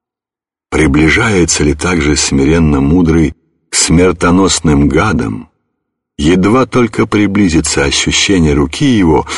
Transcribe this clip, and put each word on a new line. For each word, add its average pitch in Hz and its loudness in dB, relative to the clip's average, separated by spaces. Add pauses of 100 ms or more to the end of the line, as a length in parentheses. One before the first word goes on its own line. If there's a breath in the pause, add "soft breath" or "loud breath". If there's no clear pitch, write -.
(680)
Приближается 78 0
ли 71 0
также 76 -2
смиренно 71 0
мудрый 80 0 (340)
к - -8
смертоносным 85 2
гадам, 57 -4 (680)
едва 92 2
только 120 -2
приблизится 98 0
ощущение 78 0
руки 71 -2
его 95 2 (120 loud breath)